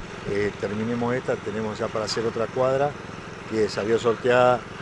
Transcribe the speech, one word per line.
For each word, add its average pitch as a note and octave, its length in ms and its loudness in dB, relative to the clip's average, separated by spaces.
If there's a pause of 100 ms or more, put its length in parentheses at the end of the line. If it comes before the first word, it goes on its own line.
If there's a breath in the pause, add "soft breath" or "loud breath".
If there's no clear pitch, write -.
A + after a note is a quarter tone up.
(320)
eh, G2+ 280 0
terminemos A#2 560 -2
esta, C3 200 -2
tenemos G#2+ 440 -4
ya A2+ 80 -2
para G#2+ 180 -2
hacer A2 200 -2
otra A2+ 220 -2
cuadra, C3 420 2 (600)
que A2 200 2
salió A2+ 300 2
sorteada B2 600 6 (220)